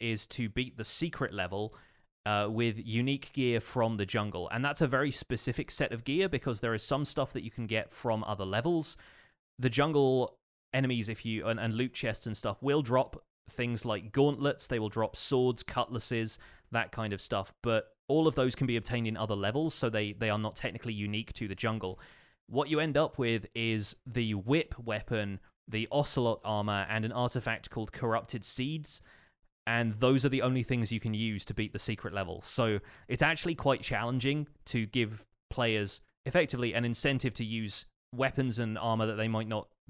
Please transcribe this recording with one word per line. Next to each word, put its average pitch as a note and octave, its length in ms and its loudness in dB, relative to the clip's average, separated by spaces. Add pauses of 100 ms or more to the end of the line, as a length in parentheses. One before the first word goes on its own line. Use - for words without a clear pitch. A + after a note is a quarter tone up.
is A2+ 280 -2
to A#2 200 -4
beat B2+ 300 -4
the A2+ 60 -6
secret - 500 -4
level, G2 400 -2 (500)
uh, G#2 260 2
with A2+ 280 2
unique B2 560 0
gear A#2+ 260 2
from A2+ 380 0
the G2+ 80 2
jungle. G#2 440 -4
And B2 140 -2
that's C#3+ 160 0
a D#3+ 60 6
very C3+ 240 2
specific - 600 -4
set - 220 -2
of A#2 120 -6
gear F3+ 240 2
because B2+ 320 -2
there A#2 120 0
is G#2+ 100 -2
some C#3+ 220 2
stuff - 300 -2
that G2+ 80 -4
you A2 80 -8
can A#2 160 -6
get A2 260 0
from A2 320 0
other G2 220 -2
levels. D3 500 2 (640)
The B2 100 2
jungle C3+ 720 4 (340)
enemies, B2+ 380 2
if - 160 -8
you, A2 200 -2
and, A2+ 140 0
and A2+ 140 0
loot B2 180 0
chests - 340 -4
and A2 80 -4
stuff, - 280 -4
will C#3+ 180 4
drop B2+ 420 2 (280)
things A#2+ 340 -2
like G#2+ 260 -2
gauntlets, C#3 560 2
they B2 120 0
will G#2+ 100 0
drop A2 280 -2
swords, B2+ 460 2
cutlasses, A#2 760 -2 (340)
that A#2 200 0
kind A2 200 -4
of G2 80 -6
stuff. - 420 -2
But A2+ 320 2 (140)
all D#3+ 180 6
of D#3 80 6
those C3 200 2
can C3+ 120 0
be A#2+ 100 2
obtained A#2 300 0
in A2 120 -2
other G#2+ 180 0
levels, A#2+ 380 0
so B2 160 0
they, G#2+ 240 -2
they A2 160 0
are G#2 80 2
not G#2+ 180 -4
technically A#2 380 -6
unique G#2 400 -4
to A2+ 120 -6
the F#2+ 80 -4
jungle. G2+ 460 -2 (460)
What C#3 240 0
you D3+ 100 4
end D3+ 160 2
up D3+ 220 2
with A#2 360 2
is A2+ 400 -2 (120)
the A#2 280 0
whip A#2 440 0
weapon, G#2+ 600 -4 (280)
the A2 240 -2
ocelot B2+ 520 2
armor, G#2 440 0
and A2 160 -2
an A#2 80 -2
artifact A#2+ 580 -2
called A2 220 -6
Corrupted A2+ 520 -2
Seeds. D3 560 -6 (640)
And A#2 280 2
those B2+ 320 4
are - 20 6
the B2+ 140 2
only B2+ 200 2
things A#2 300 0
you A2+ 80 -2
can A2 140 -2
use G#2+ 320 -2
to G#2 80 -6
beat G#2+ 180 -2
the - 60 -6
secret - 340 -4
level. F2 300 -4
So G#2+ 380 2 (280)
it's A#2+ 140 0
actually D#3+ 320 2
quite - 260 2
challenging B2+ 680 0 (200)
to A#2 180 0
give G#2+ 400 -2 (240)
players A2 520 0 (260)
effectively B2+ 480 2
an A#2 100 2
incentive A#2+ 500 0
to A#2+ 120 -4
use A2 400 -6 (280)
weapons B2+ 440 0
and A2 180 -2
armor A2+ 300 2
that A2 80 0
they A2 140 0
might A2 200 0
not G#2+ 200 -4 (220)